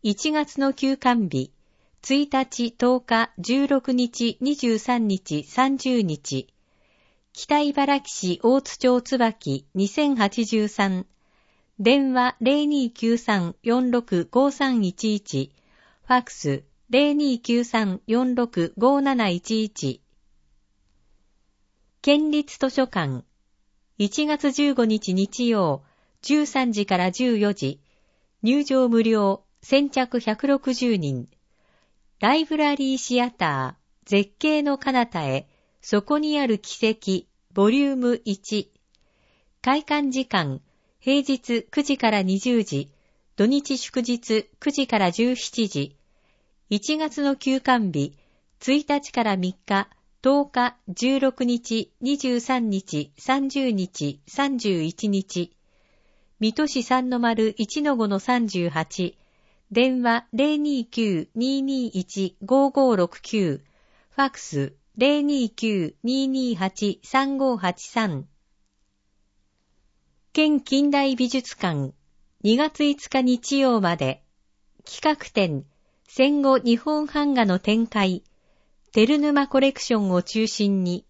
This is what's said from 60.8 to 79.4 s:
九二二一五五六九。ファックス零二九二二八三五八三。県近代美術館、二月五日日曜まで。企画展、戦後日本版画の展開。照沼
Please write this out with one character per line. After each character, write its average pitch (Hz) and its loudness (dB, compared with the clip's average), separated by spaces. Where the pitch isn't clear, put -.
九 202 -2
二 269 -2
二 269 -4
一 185 -6
五 269 4
五 262 4
六 175 0
九。 185 -2
フ 269 -2
ァ 277 6
ッ - -2
ク - -12
ス 139 -6
零 285 2
二 262 0
九 202 -2
二 262 -2
二 254 -2
八 190 -2
三 269 -2
五 262 0
八 180 -4
三。 175 -4
県 302 2
近 285 0
代 277 0
美 247 0
術 254 -6
館、 143 -4
二 220 2
月 302 -2
五 285 -2
日 262 0
日 254 0
曜 247 2
ま 170 0
で。 131 -4
企 - -16
画 - -16
展、 160 -2
戦 285 2
後 262 4
日 233 2
本 302 -2
版 294 -2
画 240 2
の 180 0
展 226 0
開。 190 -2
照 233 4
沼 285 2